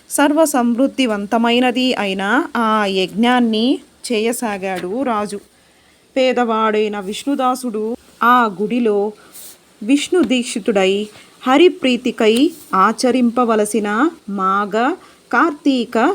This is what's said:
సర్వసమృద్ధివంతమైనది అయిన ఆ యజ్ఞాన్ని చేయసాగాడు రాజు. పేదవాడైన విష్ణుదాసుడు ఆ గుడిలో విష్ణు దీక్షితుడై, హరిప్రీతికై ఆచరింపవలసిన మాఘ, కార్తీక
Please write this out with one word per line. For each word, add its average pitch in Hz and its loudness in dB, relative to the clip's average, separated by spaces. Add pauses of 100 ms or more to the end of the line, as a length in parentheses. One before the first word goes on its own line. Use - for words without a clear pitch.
సర్వసమృద్ధివంతమైనది 247 0
అయిన 202 -2 (120)
ఆ 220 0
యజ్ఞాన్ని 220 0 (320)
చేయసాగాడు 208 -4
రాజు. 208 -4 (760)
పేదవాడైన 220 0
విష్ణుదాసుడు 247 -4 (280)
ఆ 240 4
గుడిలో 214 0 (720)
విష్ణు 285 2
దీక్షితుడై, 208 0 (400)
హరిప్రీతికై 254 2 (240)
ఆచరింపవలసిన 220 0 (200)
మాఘ, 202 -2 (400)
కార్తీక 269 0 (180)